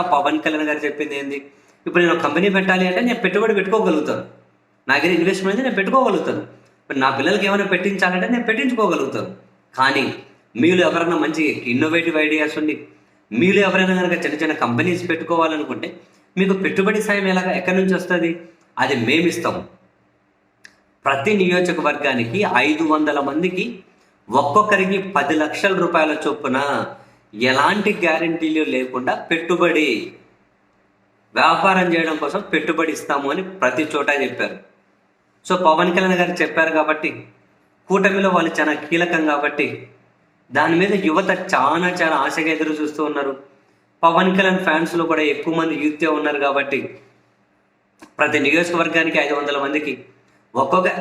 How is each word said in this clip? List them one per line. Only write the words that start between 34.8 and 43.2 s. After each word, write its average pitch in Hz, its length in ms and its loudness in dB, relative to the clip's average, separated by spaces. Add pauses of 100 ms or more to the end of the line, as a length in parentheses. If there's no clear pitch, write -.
So, 185 120 0
పవన్ 175 360 4
కళ్యాణ్ 185 260 2
గారు 175 140 2
చెప్పారు 160 380 0
కాబట్టి, 156 380 0 (800)
కూటమిలో 196 400 2
వాళ్ళు 165 220 2
చాలా 151 240 0
కీలకం 170 500 -2
కాబట్టి, 147 420 0 (800)
దాని 156 260 2
మీద 196 180 2 (120)
యువత 180 260 2 (180)
చాలా, 156 400 2
చాలా 160 260 0
ఆశగా 147 360 -2
ఎదురు 156 220 -2
చూస్తూ 151 300 -4
ఉన్నారు. 139 300 -4 (680)